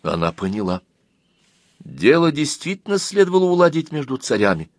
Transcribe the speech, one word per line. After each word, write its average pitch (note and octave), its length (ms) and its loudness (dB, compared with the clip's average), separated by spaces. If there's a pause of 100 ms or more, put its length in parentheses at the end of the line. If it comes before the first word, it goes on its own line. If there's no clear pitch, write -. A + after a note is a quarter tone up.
Она E2 280 -2
поняла. F#2+ 500 -6 (960)
Дело D3+ 500 2
действительно E3 680 -4
следовало F#3 460 0
уладить F3 460 2
между C3+ 280 -6
царями. G2 600 0